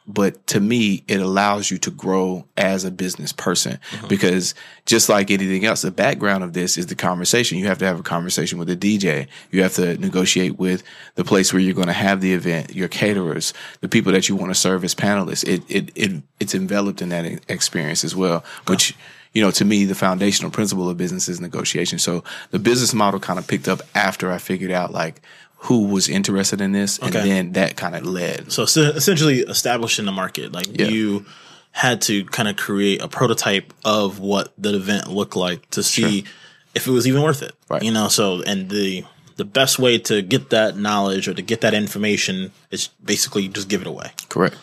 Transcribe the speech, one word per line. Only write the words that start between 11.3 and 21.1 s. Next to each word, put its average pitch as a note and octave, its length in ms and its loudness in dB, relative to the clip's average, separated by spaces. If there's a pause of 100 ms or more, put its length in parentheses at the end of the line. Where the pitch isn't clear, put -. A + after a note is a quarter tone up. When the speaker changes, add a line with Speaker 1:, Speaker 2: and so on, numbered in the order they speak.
Speaker 1:
where F#2 100 4
you're F#2 120 2
gonna F2 180 0
have G2 280 2
the F#2 140 2
event, E2 400 -2
your F2+ 140 -4
caterers, G2 640 -2 (300)
the F#2 60 -4
people G2+ 240 4
that F#2+ 160 4
you G2 60 2
wanna F#2 200 -2
serve F#2 280 2
as F#2 140 -2
panelists. G2+ 500 0
It, F2 220 0
it, F#2+ 260 -2
it, F#2+ 280 -2 (180)
it's G2+ 160 -4
enveloped G2 460 -2
in F2+ 80 -6
that E2+ 140 -4
e-, E2 140 -8 (100)
experience F2 560 -2
as E2 100 -4
well, F2 300 0 (180)
Speaker 2:
Okay. F#2 120 0
Speaker 1:
which, - 220 0 (360)
you A2 100 2
know, G2 80 4
to - 140 2
me, G2+ 220 4
the F#2+ 100 0
foundational F#2+ 560 0
principle F#2+ 360 -2
of F2+ 80 -4
business F#2 320 -4